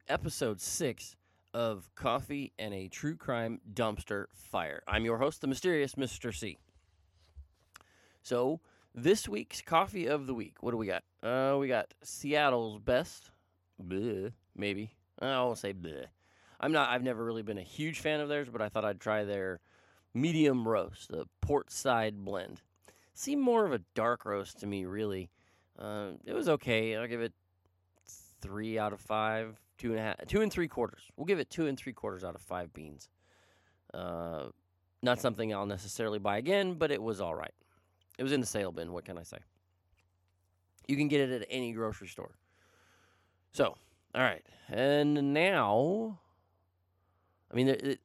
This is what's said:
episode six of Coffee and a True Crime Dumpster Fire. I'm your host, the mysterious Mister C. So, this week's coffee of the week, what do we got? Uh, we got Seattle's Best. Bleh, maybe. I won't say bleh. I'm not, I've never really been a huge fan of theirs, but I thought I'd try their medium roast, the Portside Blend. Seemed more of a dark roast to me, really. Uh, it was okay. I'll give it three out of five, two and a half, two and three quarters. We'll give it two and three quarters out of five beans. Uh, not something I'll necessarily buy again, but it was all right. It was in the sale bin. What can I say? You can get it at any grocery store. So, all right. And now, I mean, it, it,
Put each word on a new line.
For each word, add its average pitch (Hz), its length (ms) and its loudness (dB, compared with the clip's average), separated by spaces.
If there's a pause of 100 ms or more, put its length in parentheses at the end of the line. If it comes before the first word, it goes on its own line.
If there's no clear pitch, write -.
episode 135 540 -2
six - 540 -4 (360)
of 113 420 -4
Coffee 135 640 -2
and 104 140 -4
a 95 160 -8
True 151 260 -6
Crime 117 460 -4 (140)
Dumpster 107 580 -2
Fire. 80 560 -4
I'm 107 160 2
your 113 140 2
host, 139 240 0
the 143 60 0
mysterious 143 500 2
Mister 123 340 -4
C. 98 240 -6 (1700)
So, 127 380 2 (340)
this 156 340 4
week's 214 320 -6
coffee 185 460 2
of 139 200 2
the 131 80 -2
week, - 280 -8
what 120 80 0
do 117 80 0
we 110 80 0
got? 90 180 0 (180)
Uh, 131 360 2
we 139 100 0
got 120 240 0 (100)
Seattle's 131 760 2
Best. 123 540 0 (540)
Bleh, 98 460 -2 (240)
maybe. 101 380 -4 (260)
I - 60 -2 (160)
won't 120 160 2
say 98 160 -4
bleh. 78 320 -8 (520)
I'm 156 140 0
not, 139 160 4
I've 123 140 2
never 120 200 -2
really 113 200 -2
been 104 160 -4
a 92 40 -8
huge 151 380 -6
fan 151 200 0
of 147 100 -4
theirs, 147 200 -2
but 113 120 -4
I 107 80 -2
thought 107 160 0
I'd 101 120 -2
try 107 260 0
their 95 360 -2 (540)
medium 143 520 4
roast, 98 440 0
the 80 160 -6 (180)
Portside 110 800 2
Blend. 95 380 -6 (500)
Seemed 285 300 -2
more 226 240 6
of 151 80 2
a 107 80 0 (120)
dark 117 300 2
roast 101 360 -4
to 104 60 -6
me, 98 200 -2
really. 95 420 -4 (500)
Uh, 104 340 -6 (120)
it - 80 -8
was 302 160 -2
okay. 113 480 2
I'll 113 100 -4
give 117 140 -4
it 117 140 -4 (1040)
three 107 380 -4
out 107 160 2
of 98 60 -14
five, 110 600 0 (160)
two 120 140 -4
and 110 80 2
a 110 40 0
half, - 240 -4
two 208 140 4
and 214 100 4
three 170 180 0
quarters. 175 340 -2 (120)
We'll 151 120 -6
give 180 140 2
it - 100 -4
two 165 160 0
and 135 120 0
three 131 140 -8
quarters 95 320 -6
out 85 100 -6
of - 60 -14
five 90 320 -6
beans. 76 380 -16 (840)
Uh, 85 520 -6 (580)
not 123 180 4
something 110 320 0
I'll 101 140 0
necessarily 104 520 -4
buy 101 200 2
again, 185 340 2
but 156 180 0
it 110 120 0
was 110 180 -2
all 85 140 -2
right. 80 180 -6 (640)
It 123 60 -4
was 135 100 0
in 143 80 2
the 113 60 0
sale 98 260 -2
bin. 85 220 -6
What 85 100 -8
can 90 140 -10
I 85 60 -12
say? - 160 -14 (1500)
You 139 80 4
can 147 120 4
get 147 120 4
it 127 220 0
at - 80 -8
any 123 220 -2
grocery 107 360 -4
store. - 300 -14 (1120)
So, - 240 2 (380)
all 127 80 2
right. 101 220 2 (240)
And 143 640 4
now, 170 840 4 (1300)
I - 40 -14
mean, 127 140 4
it, 131 140 2
it, 139 220 -2